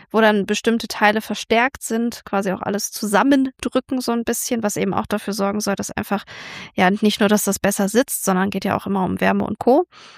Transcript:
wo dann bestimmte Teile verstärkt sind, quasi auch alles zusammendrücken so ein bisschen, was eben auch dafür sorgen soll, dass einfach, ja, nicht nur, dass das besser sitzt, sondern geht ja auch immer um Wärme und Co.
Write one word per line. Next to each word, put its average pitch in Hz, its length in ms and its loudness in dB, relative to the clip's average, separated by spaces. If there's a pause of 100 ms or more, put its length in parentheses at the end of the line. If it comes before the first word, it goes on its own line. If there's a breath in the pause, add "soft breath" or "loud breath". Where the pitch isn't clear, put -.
(120 loud breath)
wo 220 100 4
dann 214 240 4
bestimmte 226 420 0
Teile 214 340 2
verstärkt 226 600 -2
sind, 233 420 -4
quasi 196 280 -2
auch 185 100 -4
alles - 300 -4
zusammendrücken 262 1080 0
so 247 120 -4
ein 233 140 -2
bisschen, 233 360 -2
was 208 160 -2
eben 196 160 0
auch 208 140 -2
dafür - 260 -4
sorgen 196 260 -2
soll, 98 160 -2
dass - 140 -8
einfach, - 340 -4 (520 loud breath)
ja, 185 160 4
nicht 208 280 2
nur, 202 100 6
dass 208 160 2
das 202 120 0
besser 196 320 0
sitzt, - 360 0
sondern 190 260 0
geht 190 120 -6
ja 202 140 0
auch - 80 -8
immer 196 180 0
um 185 160 -2
Wärme 196 240 2
und - 140 -6
Co. 294 280 4 (320 loud breath)